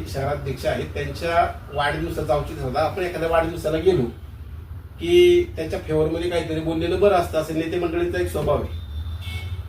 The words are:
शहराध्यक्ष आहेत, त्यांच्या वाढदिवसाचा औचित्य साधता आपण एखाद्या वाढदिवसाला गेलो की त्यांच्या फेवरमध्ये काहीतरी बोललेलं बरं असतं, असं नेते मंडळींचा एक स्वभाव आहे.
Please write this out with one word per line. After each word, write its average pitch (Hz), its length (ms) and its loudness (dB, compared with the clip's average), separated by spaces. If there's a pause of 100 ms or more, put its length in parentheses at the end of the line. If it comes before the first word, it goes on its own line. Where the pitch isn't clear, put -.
(100)
शहराध्यक्ष 139 560 -4
आहेत, - 280 -2
त्यांच्या 165 520 0 (280)
वाढदिवसाचा 156 600 0
औचित्य 143 280 -2
साधता 127 180 0
आपण 185 220 0
एखाद्या 165 260 -2
वाढदिवसाला 160 500 2
गेलो 170 240 4 (960)
की 175 440 8 (120)
त्यांच्या 160 240 -4
फेवरमध्ये 160 500 0
काहीतरी 160 300 -2
बोललेलं 165 400 0
बरं 202 140 6
असतं, 170 240 2
असं 156 160 0
नेते 165 260 -2
मंडळींचा 175 400 0
एक 175 100 -2
स्वभाव 151 320 0
आहे. - 220 -6 (840)